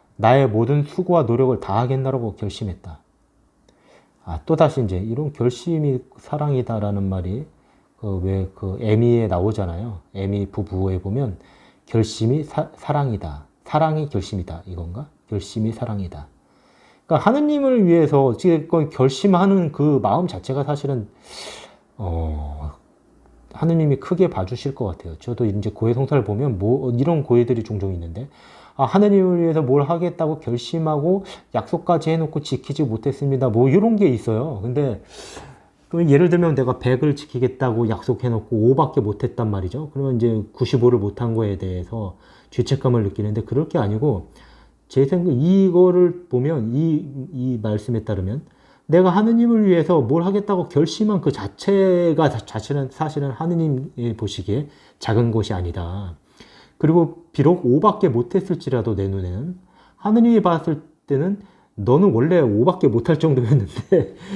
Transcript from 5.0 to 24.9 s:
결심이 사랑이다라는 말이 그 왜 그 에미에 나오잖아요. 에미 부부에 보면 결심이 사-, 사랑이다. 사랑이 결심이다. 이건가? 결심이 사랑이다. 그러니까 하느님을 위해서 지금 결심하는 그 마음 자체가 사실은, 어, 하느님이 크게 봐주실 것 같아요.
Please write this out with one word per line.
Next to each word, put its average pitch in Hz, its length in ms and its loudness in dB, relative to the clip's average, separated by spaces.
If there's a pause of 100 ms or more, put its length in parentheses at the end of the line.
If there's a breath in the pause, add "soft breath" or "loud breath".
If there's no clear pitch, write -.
결심이 139 680 -2 (180)
사랑이다라는 113 880 -4
말이 95 380 -6 (540 soft breath)
그 95 240 -6
왜 95 300 -2
그 95 260 -8
에미에 113 480 4
나오잖아요. 92 720 -2 (140)
에미 98 320 -4
부부에 95 540 -4
보면 101 380 -4 (480 soft breath)
결심이 117 580 0
사-, - 320 -6
사랑이다. 101 680 -4 (180)
사랑이 156 440 -2
결심이다. 90 580 -6
이건가? 90 420 -12 (200)
결심이 110 440 -4
사랑이다. 92 540 -8 (800 soft breath)
그러니까 156 240 0
하느님을 277 560 2
위해서 143 500 4
지금 160 540 0
결심하는 180 840 2
그 143 300 2
마음 135 240 0
자체가 131 380 -6
사실은, 139 440 -4 (880 loud breath)
어, 76 760 -6 (800)
하느님이 156 440 0
크게 175 320 0
봐주실 120 460 -6
것 117 100 -6
같아요. 85 340 -8